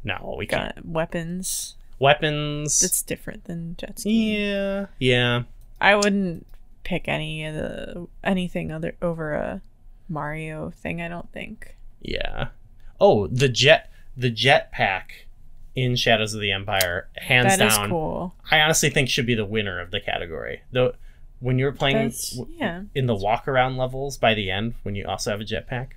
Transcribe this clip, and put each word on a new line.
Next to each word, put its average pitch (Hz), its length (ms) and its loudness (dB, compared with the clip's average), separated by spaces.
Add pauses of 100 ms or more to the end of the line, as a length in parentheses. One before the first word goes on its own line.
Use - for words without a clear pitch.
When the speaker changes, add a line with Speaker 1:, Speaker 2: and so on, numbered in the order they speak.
Speaker 1:
No, - 340 -6
we 85 100 -6
Speaker 2:
Gun-, - 260 -2
Speaker 1:
can't. - 140 -14
Speaker 2:
weapons. 170 880 -4 (240)
Speaker 1:
Weapons. 147 800 2
Speaker 2:
That's - 220 2
different - 420 -10
than 170 340 -8
jet - 220 -10
ski. 220 360 2 (120)
Speaker 1:
Yeah, 196 380 -2 (120)
yeah. 123 440 4 (380)
Speaker 2:
I 196 140 6
wouldn't 202 500 2 (380)
pick - 240 -4
any 156 380 -4
of 156 100 -8
the, - 540 -8 (160)
anything 180 480 -2
other 160 280 -6
over 160 340 -2
a - 280 -4 (460)
Mario 156 640 -6
thing, 170 300 -6
I 170 60 -6
don't 170 260 -10
think. - 440 -12 (240)
Speaker 1:
Yeah. - 480 -4 (520)
Oh, 131 280 8
the 131 200 4
jet, 135 400 6 (280)
the 123 160 0
jetpack 113 720 4 (760)
in 127 200 2
Shadows 110 380 4
of 107 60 -6
the 104 120 0
Empire, 95 640 0
hands 135 400 4
Speaker 2:
That 120 120 6
is 110 80 6
Speaker 1:
down, 101 140 0
Speaker 2:
cool. 165 440 -4 (160)
Speaker 1:
I 156 100 6
honestly 156 300 4
think 131 180 2
should - 180 0
be 120 100 2
the 110 100 -2
winner 101 340 -2
of 87 120 -10
the 101 80 -2
category. 73 640 -6 (100)
Though, 127 220 2 (440)
when 127 200 0
you're 135 140 2
playing 143 240 2 (120)
Speaker 2:
That's, - 280 -6
Speaker 1:
w-, - 220 -10
Speaker 2:
yeah. 185 240 -4 (140)
Speaker 1:
in 127 100 2
the 120 80 4
walk 104 340 0
around 131 280 2
levels 131 420 -4
by 113 160 6
the 101 160 -2
end, 107 320 -2
when 104 140 -6
you 98 100 -6
also 98 240 -4
have 104 100 -2
a 110 40 -8
jetpack. 123 520 -6